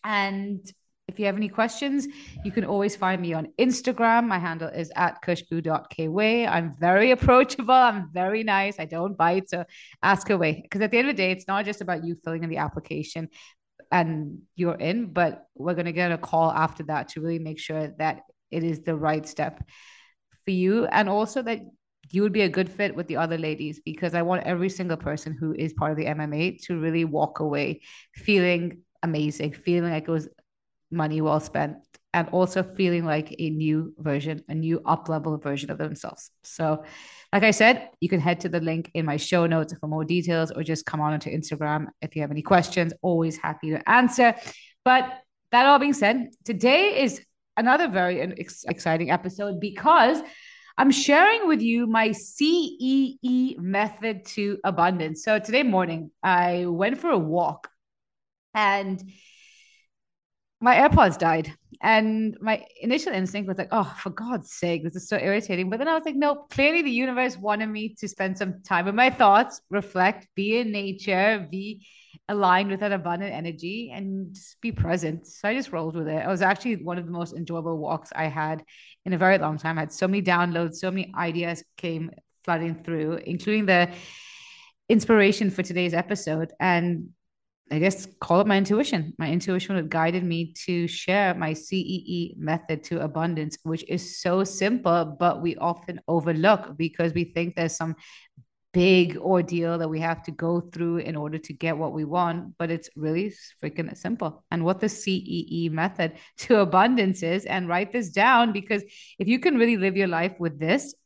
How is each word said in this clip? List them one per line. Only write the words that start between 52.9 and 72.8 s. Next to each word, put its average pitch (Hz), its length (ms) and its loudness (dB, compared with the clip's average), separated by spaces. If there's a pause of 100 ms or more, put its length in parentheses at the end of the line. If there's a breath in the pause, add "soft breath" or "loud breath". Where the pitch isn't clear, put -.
E 254 380 0
method 202 640 -2 (100)
to 202 280 -2
abundance. 170 600 0
So 214 140 2
today 220 260 2
morning, 170 480 0 (120)
I 180 420 2
went 190 320 0
for 339 120 -4
a 262 80 4
walk 156 520 -2 (840)
and 196 500 0 (1600 loud breath)
my 240 140 6
AirPods 190 420 6
died. 160 340 0 (300)
And 220 580 2
my 220 240 -2 (160)
initial 277 340 -2
instinct 190 340 -4
was 185 100 -4
like, 190 140 -6
"Oh, 208 260 0
for 185 140 -8
God's 220 420 -8
sake, 170 300 -4
this 165 120 -8
is 185 140 -14
so 214 80 -2
irritating." 196 540 -2
But 226 80 -6
then 285 80 -2
I 320 80 2
was 320 100 -4
like, 302 100 -6
"No, 294 200 2
clearly 294 480 0
the 277 80 -2
universe 247 440 -2
wanted 208 320 -2
me 214 280 -8
to 208 120 -10
spend 190 300 -4
some 190 240 -6
time 180 240 0
with 202 80 -2
my 254 160 6
thoughts, 233 520 4 (100)
reflect, 202 640 0
be 208 240 0
in 226 120 -2
nature, 196 800 0
be 202 380 -10 (400 loud breath)
aligned 196 420 2
with 196 120 -4